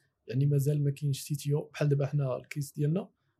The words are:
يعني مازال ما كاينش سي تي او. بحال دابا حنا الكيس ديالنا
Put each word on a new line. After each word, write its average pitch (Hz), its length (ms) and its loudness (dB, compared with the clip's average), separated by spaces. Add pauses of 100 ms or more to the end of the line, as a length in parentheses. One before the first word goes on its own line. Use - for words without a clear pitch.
(260)
يعني 139 200 2
مازال 143 380 2
ما 143 60 2
كاينش 139 300 -2
سي - 140 -6
تي 143 200 -2
او. - 180 -2
بحال 147 160 0
دابا 143 180 2
حنا 139 300 0
الكيس 139 360 -8
ديالنا 151 380 -2 (300)